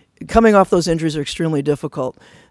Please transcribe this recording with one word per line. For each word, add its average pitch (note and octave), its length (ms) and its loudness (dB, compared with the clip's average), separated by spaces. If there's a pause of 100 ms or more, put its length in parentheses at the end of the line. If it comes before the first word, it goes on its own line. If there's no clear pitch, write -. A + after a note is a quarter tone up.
(300)
coming A3 260 4
off F#3+ 140 4
those F3 180 0
injuries D#3+ 300 -4
are D3 40 -6
extremely D#3 400 -4
difficult, C#3+ 560 -6 (340)